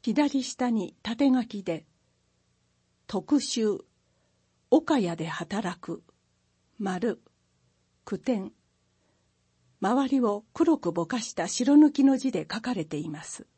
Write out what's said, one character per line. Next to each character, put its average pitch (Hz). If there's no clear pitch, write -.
左 277
下 247
に 214
縦 240
書 254
き 202
で、 165
「特 233
集、 214
岡 320
谷 180
で 160
働 180
く、 -
丸、 196
句 -
点」。 202
周 254
り 269
を 208
黒 320
く 170
ぼ 170
か 240
し -
た 175
白 262
抜 302
き 285
の 269
字 262
で 156
書 220
か 247
れ 170
て 151
い 160
ま 151
す。 -